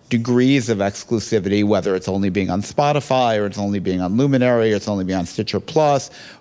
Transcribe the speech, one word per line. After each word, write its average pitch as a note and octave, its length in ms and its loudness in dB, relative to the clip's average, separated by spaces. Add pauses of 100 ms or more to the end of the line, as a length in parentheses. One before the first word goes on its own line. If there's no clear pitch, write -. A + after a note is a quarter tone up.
degrees B2 600 2
of G#2+ 100 0
exclusivity, G2+ 840 -2
whether G2+ 320 0
it's F#2 120 -4
only G2 220 0
being F#2 220 -2
on G2+ 100 -2
Spotify B2+ 760 0
or G#2 80 -2
it's G2 100 -8
only G2+ 220 -2
being F2+ 220 -2
on F#2 160 0
Luminary, B2 540 2
or G#2+ 40 2
it's G2 120 -4
only G2+ 160 -2
being F#2 140 -2
on F2 80 -2
Stitcher - 340 -4
Plus, D3 520 0 (300)